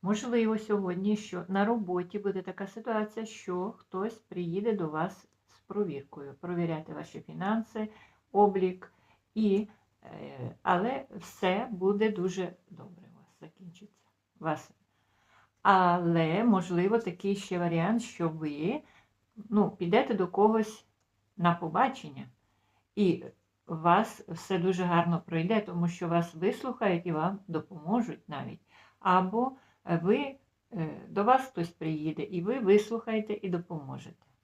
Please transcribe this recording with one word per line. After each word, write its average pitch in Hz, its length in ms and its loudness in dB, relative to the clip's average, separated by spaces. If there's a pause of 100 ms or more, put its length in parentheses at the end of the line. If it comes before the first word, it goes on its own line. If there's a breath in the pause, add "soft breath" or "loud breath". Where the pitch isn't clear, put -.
Можливо, 220 560 0
сьогодні, 202 600 0
що 175 300 -8
на 196 180 2
роботі 185 540 -2
буде 190 220 -2
така 185 260 -8
ситуація, 220 580 -6
що 185 460 -6
хтось 202 420 -6
приїде 180 600 -4
до 175 160 -2
вас 160 380 -4 (200)
з - 120 -20
провіркою, 143 720 -6
провіряти 165 600 -4
ваші 160 280 -12
фінанси, 214 680 -4 (420 loud breath)
облік, 190 600 4 (420 soft breath)
і, 208 320 4 (360 loud breath)
е, 139 600 -12
але 226 420 0 (100)
все 196 560 -2
буде 202 400 2
дуже 185 420 -4 (160)
добре - 440 -20
у - 40 -20
вас - 240 -20
закінчиться. 170 640 -20 (340)
Вас. 156 320 -4 (920 soft breath)
Але, 175 840 4
можливо, 185 560 4
такий 196 360 -2
ще 185 240 -4
варіант, 175 420 2
що - 280 -2
ви, 160 520 -4 (680 soft breath)
ну, 202 220 4
підете 214 420 2
до 185 140 0
когось 214 580 2 (520)
на 170 180 2
побачення, 160 720 -2 (680)
і 170 280 4 (440)
у 170 80 -6
вас 175 520 2
все 175 320 -4
дуже 185 240 2
гарно 170 420 2
пройде, 175 360 0
тому 175 260 -2
що 170 200 -4
вас 170 280 0
вислухають 180 680 -2
і 175 60 -2
вам 170 360 -2
допоможуть 165 840 -4
навіть. 135 320 -10 (380 soft breath)
Або 190 520 2 (340 loud breath)
ви, 220 500 0 (380)
е, 165 160 -4 (200)
до 196 140 0
вас 262 220 4
хтось 170 240 -6
приїде, 156 540 -4
і 175 180 -4
ви 233 180 -2
вислухаєте 214 840 2
і 190 80 -4
допоможете. 147 760 -8 (180)